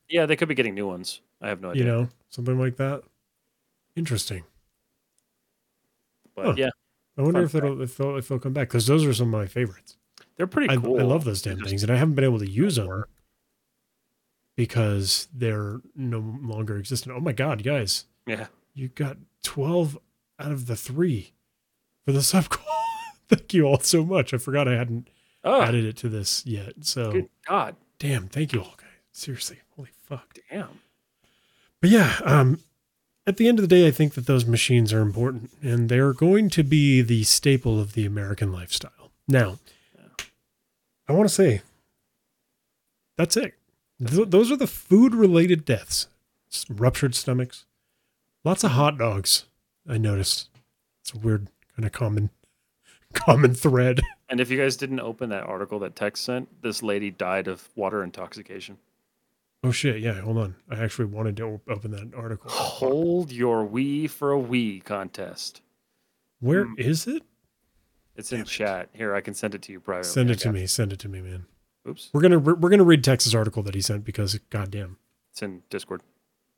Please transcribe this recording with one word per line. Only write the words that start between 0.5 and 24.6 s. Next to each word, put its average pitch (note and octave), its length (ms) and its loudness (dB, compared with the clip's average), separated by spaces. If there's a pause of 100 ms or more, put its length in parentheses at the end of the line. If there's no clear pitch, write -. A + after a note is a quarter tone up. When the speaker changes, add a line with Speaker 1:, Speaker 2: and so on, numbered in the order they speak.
Speaker 1:
getting A#2 220 -2
new G2+ 100 -6
ones. F2+ 340 -10 (200)
I G#2+ 80 -10
have F#2+ 120 -6
no F#2+ 80 -10
Speaker 2:
You F2 40 -8
Speaker 1:
idea. B2+ 140 0
Speaker 2:
know, A#2+ 220 0 (220)
something B2+ 280 -4
like B2+ 180 -2
that. C3+ 260 -6 (960)
Interesting. A2 480 -6 (1900)
Speaker 1:
But G2 120 -8
Speaker 2:
Huh. A2 100 0
Speaker 1:
yeah, C3 140 0 (480)
Speaker 2:
I C3+ 40 -2
wonder F3 180 2
Speaker 1:
fun F3 60 2
Speaker 2:
if C#3+ 60 -4
they'll, C#3+ 260 0
Speaker 1:
fact. - 40 -6
Speaker 2:
if B2 140 -10
they'll, C#3 200 -4
if B2+ 120 -8
they'll C3 100 -2
come C3 140 -6
back, C3+ 160 -4
'cause A#2 180 0
those D#3 200 4
are B2+ 80 2
some A#2+ 200 0
of G#2+ 60 -2
my G2+ 60 -4
favorites. A2 500 -6 (400)
Speaker 1:
They're F3+ 100 -2
pretty B3 240 0
Speaker 2:
I, B2 60 2
Speaker 1:
cool. B2 240 2
Speaker 2:
I - 20 4
love C#3 220 2
those G#2 160 -4
Speaker 1:
They're F#2+ 140 -6
Speaker 2:
damn F#2 60 -8
Speaker 1:
just G2 100 -6
Speaker 2:
things, G2 120 -2
and G#2+ 80 0
I B2+ 60 2
haven't D3+ 180 2
been C3+ 100 2
able A#2+ 160 2
to G2 100 -6
use C#3 280 0
'em G2+ 80 -2
Speaker 1:
Sure. F#2+ 220 -8 (1500)
Speaker 2:
because G#2 800 0
they're A2 460 -4 (140)
no B2 240 -6 (240)
longer G#2+ 340 -6
existent. B2+ 400 -8
Oh B2+ 40 -8
my E3 120 -2
God, C3 300 -2
guys. B2+ 440 -2 (200)
Speaker 1:
Yeah. A2 200 -6 (280)
Speaker 2:
You C3 140 -8
got C#3 280 -6 (260)
twelve D3+ 560 -2 (400)
out D3 140 -8
of C3 140 -8
the A#2 100 -4
three C3+ 560 -4 (720)
for C#3 80 -2
the C#3 100 2
sub F3+ 260 2
call. - 180 -6 (300)
<laughs> A5+ 320 -18
Thank - 260 0
you D#3+ 100 4
all C#3 160 2
so E3 240 2
much. E3+ 300 -2
I A#2+ 40 0
forgot C#3 300 -2